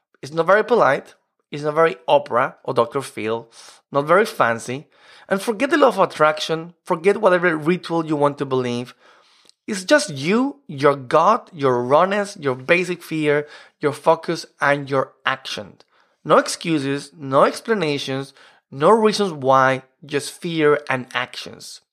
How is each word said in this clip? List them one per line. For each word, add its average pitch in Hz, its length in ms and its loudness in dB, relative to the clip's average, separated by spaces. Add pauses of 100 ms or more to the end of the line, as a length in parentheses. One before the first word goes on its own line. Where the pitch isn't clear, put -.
(220)
It's 139 100 -18
not 160 140 -2
very 202 180 4
polite. 175 520 2 (340)
It's 147 140 -8
not 151 100 -2
very 160 220 2 (120)
Oprah 139 560 0
or 139 120 -6
Doctor 120 260 0
Phil. 113 480 -8 (420)
Not 143 140 -2
very 190 220 4
fancy. 123 580 -2 (420)
And 190 140 -2
forget 240 300 -2
the 330 60 2
law 277 100 4
of 196 100 0
attraction. 160 840 0
Forget 185 340 0
whatever 180 400 2
ritual 165 480 -2
you 156 100 -2
want 143 220 0
to 147 80 -4
believe. 123 480 -4 (720)
It's 190 180 -8
just 294 280 2
you, 202 560 -2
your 143 280 2
gut, 160 560 2
your 135 300 0
rawness, 190 560 0
your 139 160 -2
basic 175 480 -2
fear, 147 460 -2 (320)
your 143 140 -2
focus, 165 520 -2 (160)
and 143 260 0
your 135 260 -2 (120)
action. - 540 -8 (440)
No 160 140 4
excuses, 143 800 -4
no 139 280 2
explanations, 147 920 -4 (340)
no 147 220 2
reasons 214 420 2
why, 131 480 2 (240)
just 139 260 -6
fear 156 560 0
and 127 280 -4
actions. - 640 -10 (120)